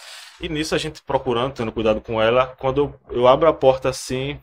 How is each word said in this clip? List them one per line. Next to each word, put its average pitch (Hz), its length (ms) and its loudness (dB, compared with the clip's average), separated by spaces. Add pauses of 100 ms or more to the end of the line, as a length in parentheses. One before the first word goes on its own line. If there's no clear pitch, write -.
(400)
E 175 80 -10
nisso 151 260 -4
a 131 40 0
gente - 280 -8
procurando, 131 460 -2
tendo 113 180 -6
cuidado 110 300 0
com 113 200 -4
ela, 123 260 4 (120)
quando 135 200 -2 (320)
eu, - 80 -6
eu 123 100 6
abro 147 200 6
a 151 40 4
porta 135 380 2
assim, 131 520 -8